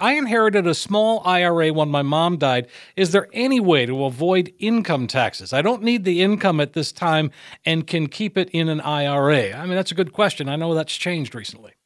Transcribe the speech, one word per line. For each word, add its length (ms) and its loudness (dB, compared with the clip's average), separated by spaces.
"I 140 2
inherited 520 2
a 80 2
small 520 0
I 180 2
R 200 2
A 80 2
when 180 0
my 100 0
mom 380 0
died. 300 0
Is 160 0
there 220 2
any 260 0
way 240 4
to 220 -2
avoid 440 0
income 480 0
taxes? 440 -2
I 80 2
don't 220 0
need 220 0
the 180 0
income 360 2
at 140 -2
this 180 -4
time 400 0
and 200 0
can 200 -2
keep 320 -6
it 100 0
in 220 -2
an 100 -4
I 240 -4
R 260 2
A." 220 2
I 140 -10
mean, 80 -4
that's 180 -2
a 20 -10
good 200 -2
question. 340 0
I 80 -4
know 160 -2
that's 240 -4
changed 380 -6
recently. 380 -16